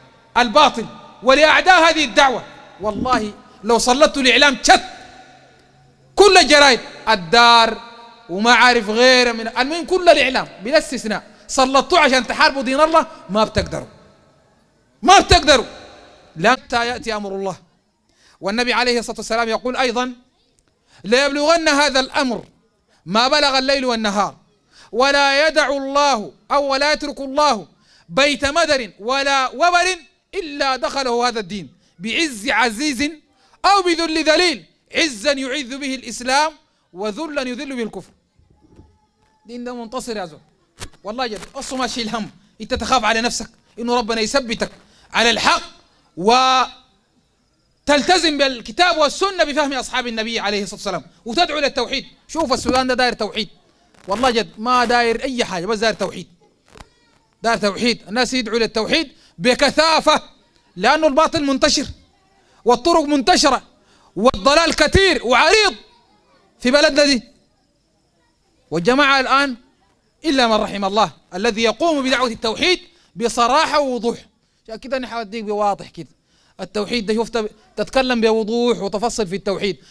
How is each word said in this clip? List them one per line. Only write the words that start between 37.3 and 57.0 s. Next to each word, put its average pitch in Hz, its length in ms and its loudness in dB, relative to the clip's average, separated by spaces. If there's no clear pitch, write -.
يذل 262 340 -8
به 240 80 -6
الكفر". 208 280 -14
دين 240 180 -14
ده 247 120 -10
منتصر 233 420 -10
يا 185 80 -6
زول، 151 140 -18
والله 240 240 -6
جد. 202 120 -8
أصله 262 240 -8
ما 247 80 -2
شيل 233 280 -6
هم، 208 160 -6
أنت 220 120 -6
تخاف 226 320 -2
على 220 160 0
نفسك 233 280 -6
إنه 240 180 -2
ربنا 226 240 -4
يثبتك 220 500 -4
على 233 160 2
الحق، 302 320 0
وتلتزم 262 2250 -2
بالكتاب 277 600 -2
والسنة 339 460 0
بفهم 294 300 -2
أصحاب 247 340 -6
النبي 226 320 -6
عليه 202 240 -4
الصلاة 196 120 -12
والسلام، 175 280 -8
وتدعو 302 340 -2
للتوحيد. 262 460 -4
شوف 294 260 -2
السودان 254 340 0
ده 254 60 0
داير 247 200 0
توحيد، 214 360 -8
والله 240 240 0
جد 214 260 -2
ما 247 280 0
داير 233 380 0
أي 247 220 -4
حاجة، 175 200 -8
بس 214 140 -4
داير 220 140 0
توحيد، 180 340 -10